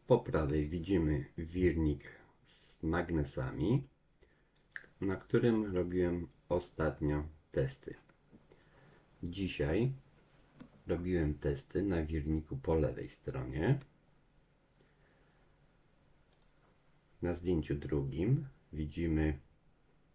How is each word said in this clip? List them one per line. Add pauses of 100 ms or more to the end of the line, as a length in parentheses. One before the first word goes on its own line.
po
prawej
widzimy (120)
wirnik (260)
z
magnesami, (1160)
na
którym
robiłem (220)
ostatnio (280)
testy. (1300)
Dzisiaj (920)
robiłem
testy
na
wirniku
po
lewej
stronie. (3500)
Na
zdjęciu
drugim (260)
widzimy (760)